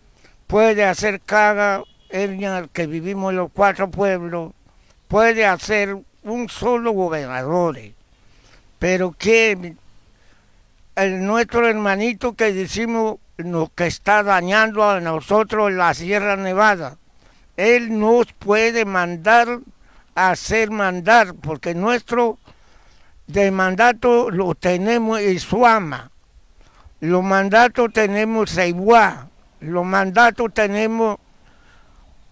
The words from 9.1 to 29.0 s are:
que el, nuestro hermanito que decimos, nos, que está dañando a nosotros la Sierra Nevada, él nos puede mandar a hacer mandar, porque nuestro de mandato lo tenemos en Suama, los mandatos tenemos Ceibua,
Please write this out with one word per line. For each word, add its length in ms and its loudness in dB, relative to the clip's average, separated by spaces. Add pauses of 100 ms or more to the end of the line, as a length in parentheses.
que 640 0 (1200)
el, 300 -2
nuestro 420 0
hermanito 680 -2
que 200 0
decimos, 640 -4 (200)
nos, 340 -6
que 160 -4
está 340 2
dañando 640 2
a 120 2
nosotros 720 0
la 240 0
Sierra 400 -2
Nevada, 600 0 (600)
él 420 0
nos 340 2
puede 520 0
mandar 760 2 (520)
a 160 2
hacer 400 -2
mandar, 640 2
porque 400 -8
nuestro 640 -2 (880)
de 240 0
mandato 800 2
lo 240 -2
tenemos 680 -2
en 180 0
Suama, 720 0 (880)
los 240 0
mandatos 720 2
tenemos 580 0
Ceibua, 760 2 (320)